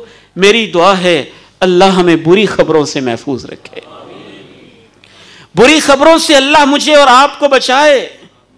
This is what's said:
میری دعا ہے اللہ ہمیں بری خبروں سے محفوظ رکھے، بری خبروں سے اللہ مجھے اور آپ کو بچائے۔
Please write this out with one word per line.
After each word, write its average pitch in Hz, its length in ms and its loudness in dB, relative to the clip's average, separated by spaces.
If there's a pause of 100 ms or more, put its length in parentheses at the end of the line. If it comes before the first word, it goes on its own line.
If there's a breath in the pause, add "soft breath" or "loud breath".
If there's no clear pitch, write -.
(360 loud breath)
میری 202 360 -2
دعا 175 260 0
ہے 175 320 -2 (300 loud breath)
اللہ 185 260 0
ہمیں 180 300 0
بری 170 300 0
خبروں 156 400 -2
سے 147 160 -8
محفوظ 123 440 -8
رکھے، - 360 -20 (1700 soft breath)
بری 277 240 4
خبروں 294 380 2
سے 320 180 0
اللہ 285 300 2
مجھے 285 300 0
اور 285 120 4
آپ 269 320 2
کو 285 80 0
بچائے۔ 262 720 0 (400)